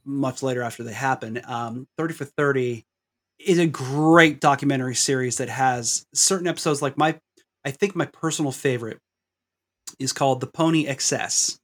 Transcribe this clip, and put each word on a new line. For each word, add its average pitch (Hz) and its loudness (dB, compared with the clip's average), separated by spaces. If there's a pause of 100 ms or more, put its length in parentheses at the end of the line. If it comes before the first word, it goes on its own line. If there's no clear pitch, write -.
much 139 -4
later 127 -2
after 117 -8
they 117 -12
happen. 120 -4
Um, 120 -8 (100)
Thirty 160 -2
for 143 -10
Thirty 131 -2 (540)
is 170 2
a 175 4
great 156 4
documentary 139 0
series 127 0
that 123 -4
has 123 -2
certain 180 2
episodes, 156 0
like 135 -2
my, 156 2 (460)
I 143 -4
think 196 -2
my 160 0
personal 151 -4
favorite 117 -4 (960)
is 131 -4
called 135 2
The 123 -6
Pony 160 2
Excess. - -2